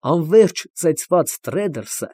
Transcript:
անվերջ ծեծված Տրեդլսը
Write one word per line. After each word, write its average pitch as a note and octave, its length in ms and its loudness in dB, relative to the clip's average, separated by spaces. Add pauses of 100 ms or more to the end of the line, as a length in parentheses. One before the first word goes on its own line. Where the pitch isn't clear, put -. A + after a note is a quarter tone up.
անվերջ E3+ 640 2
ծեծված - 680 -2
Տրեդլսը - 760 -8